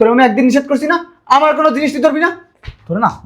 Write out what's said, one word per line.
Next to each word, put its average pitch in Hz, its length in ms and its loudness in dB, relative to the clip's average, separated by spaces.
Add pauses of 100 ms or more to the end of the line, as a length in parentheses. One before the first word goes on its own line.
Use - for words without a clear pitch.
তোর 220 120 2
আমি 254 160 2
একদিন 220 200 0
নিষেধ 277 220 0
করছি 285 220 -2
না, 349 40 0 (400)
আমার 302 220 2
কোনো 311 180 2
জিনিস 294 180 -2
তুই 262 120 -6
ধরবি 302 200 0
না? 339 40 0 (560)
তোর 170 180 -6
না, 175 60 0 (160)